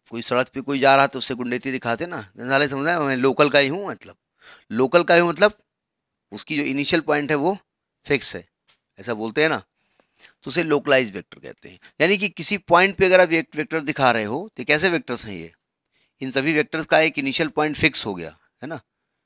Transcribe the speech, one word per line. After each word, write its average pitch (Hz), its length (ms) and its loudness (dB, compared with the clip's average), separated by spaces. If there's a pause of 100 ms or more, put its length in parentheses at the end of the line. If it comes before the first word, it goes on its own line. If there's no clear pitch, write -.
(100)
कोई 120 120 -10
सड़क 123 260 -2
पे - 120 -12
कोई 135 180 -6
जा 135 180 6
रहा 139 100 4
तो 135 120 -8
उससे 127 160 -6
गुंडेती 123 380 -6
दिखाते 120 340 -4
ना, 131 300 -12
नाले 135 320 0
समझ 139 200 -4
आए, 175 100 0
मैं 139 180 0
लोकल 131 340 2
का 143 80 4
ही 139 100 4
हूँ, 190 200 -6
मतलब 107 280 -14 (560)
लोकल 131 300 4
का 170 120 4
ही 170 60 8
हूँ, 175 80 2
मतलब 175 300 0 (760)
उसकी - 240 -8
जो 143 60 0
इनिशियल 143 400 -2
पॉइंट 147 280 -2
है 151 60 2
वो 160 200 0 (500)
फिक्स - 300 -2
है, 87 120 -14 (500)
ऐसा 113 160 -6
बोलते 110 280 -4
हैं 160 60 2
ना, 139 100 -2 (840)
तो - 80 -10
उसे 160 140 -2
लोकलाइज 139 500 2
वेक्टर - 240 -14
कहते - 300 -20
हैं। 92 100 -20 (220)
यानी 185 180 4
कि 196 100 -2
किसी 180 300 -4
पॉइंट 180 380 2
पे 196 100 4
अगर 185 140 8
आप 180 80 4
वेक-, 160 280 -2
वेक्टर 156 240 -4
दिखा 139 300 2
रहे 113 140 0
हो 147 320 -6
तो - 80 -10
कैसे 156 240 2
वेक्टर्स 135 380 -4
हैं 104 80 -12
ये? 82 180 -14 (680)
इन 131 100 -8
सभी 135 220 0
वेक्टर्स 151 340 -2
का 156 140 4
एक 160 180 0
इनिशियल 139 300 -2
पॉइंट 151 280 -2
फिक्स - 300 -2
हो 104 80 -6
गया, 82 240 -12 (240)
है 131 60 -14
ना, 156 120 -12 (460)